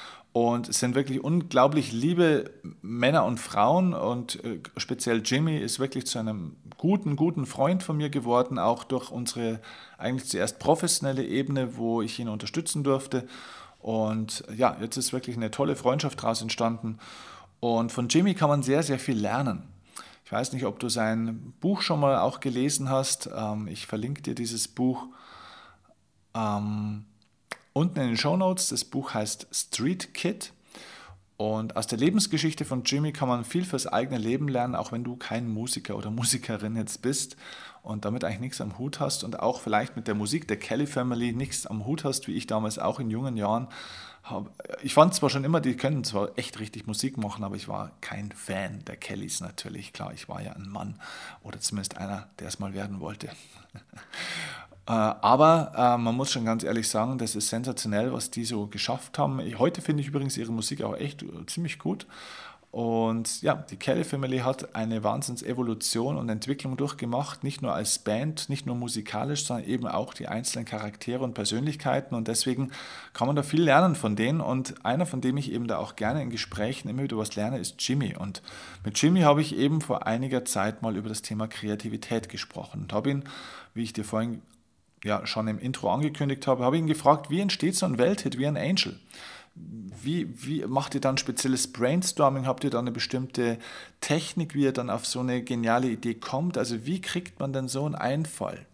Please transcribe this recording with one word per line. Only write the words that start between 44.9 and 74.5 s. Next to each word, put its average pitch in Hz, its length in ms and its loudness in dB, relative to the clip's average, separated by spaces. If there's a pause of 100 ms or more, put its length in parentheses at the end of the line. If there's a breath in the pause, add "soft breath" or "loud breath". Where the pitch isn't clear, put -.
fand 170 200 10
zwar 139 160 4
schon 135 140 0
immer, 165 160 4
die 127 160 2
können 135 260 0
zwar 104 340 -2
echt - 220 -6
richtig 107 300 -10
Musik 131 300 -2
machen, 104 260 -4
aber 98 100 -6
ich 101 140 -8
war 101 320 -6
kein 104 320 -8
Fan 98 540 -6
der - 100 -10
Kellys 98 440 -6
natürlich. - 520 -10
Klar, 98 200 -8
ich - 160 -16
war 92 140 -8
ja 104 120 -10
ein 98 140 -12
Mann 110 320 -8 (440 loud breath)
oder 104 160 -12
zumindest - 380 -4
einer, 98 280 -6 (140)
der - 80 -10
es - 100 -8
mal 98 160 -6
werden 98 240 -6
wollte. 95 340 -8
<laughs> - 60 -18 (1500 loud breath)
Äh, 113 60 0
aber, 127 840 8
äh, 120 220 6
man 117 160 2
muss 135 180 0
schon 117 140 -2
ganz 113 180 2
ehrlich 110 240 2
sagen, 123 300 0
das 113 160 -2
ist 104 160 0
sensationell, 117 640 0
was 123 160 -4
die 117 160 -4
so 104 220 -2
geschafft - 500 -4
haben. 143 220 2
Ich, 104 180 -6
heute 165 240 2
finde 151 180 0
ich 139 80 -2
übrigens 139 300 -2
ihre 117 120 -4
Musik 113 320 -2
auch 107 140 -2
echt, - 260 -6
äh, 82 220 -12
ziemlich 170 340 -6
gut. - 280 -4 (640 loud breath)
Und 113 720 0
ja, 147 120 4
die - 220 -10
Kelly - 260 2
Family 135 360 -2
hat 131 360 -2
eine 110 300 -2
Wahnsinnsevolution 120 1120 0
und 123 140 -2
Entwicklung 131 480 -4
durchgemacht, 135 680 -2
nicht 139 160 -4
nur 123 140 0
als - 240 0
Band, 135 500 -2
nicht 139 160 -2
nur 123 120 -2
musikalisch, 120 680 -2
sondern 120 240 -4
eben 120 180 0
auch 90 280 -2
die - 120 -10
einzelnen 113 380 -4
Charaktere 107 580 -4
und 120 120 -2
Persönlichkeiten. 131 840 0
Und 113 100 -2
deswegen 127 440 0 (420 loud breath)
kann 120 140 0
man 143 100 4
da 143 60 2
viel 156 180 2
lernen 160 340 8
von 104 220 2
denen. 131 240 4
Und - 460 -2